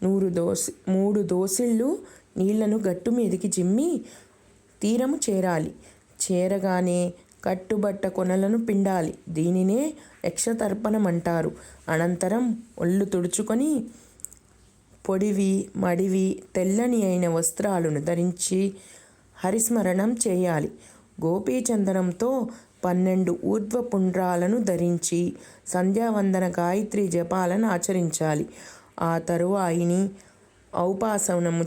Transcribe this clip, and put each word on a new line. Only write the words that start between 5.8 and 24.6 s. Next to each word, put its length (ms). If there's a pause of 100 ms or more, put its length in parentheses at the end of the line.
చేరగానే 840 (300)
కట్టుబట్ట 640
కొనలను 580
పిండాలి. 500 (140)
దీనినే 640 (320)
యక్షతర్పణమంటారు. 1300 (380)
అనంతరం 760 (160)
ఒళ్ళు 260
తుడుచుకొని 800 (1200)
పొడివి, 680
మడివి, 680 (120)
తెల్లని 500
అయిన 220
వస్త్రాలను 720
ధరించి 720 (600)
హరిస్మరణం 840 (100)
చేయాలి. 440 (540)
గోపీచందనంతో 1200 (360)
పన్నెండు 600
ఊర్ధ్వపుండ్రాలను 1120
ధరించి 760 (320)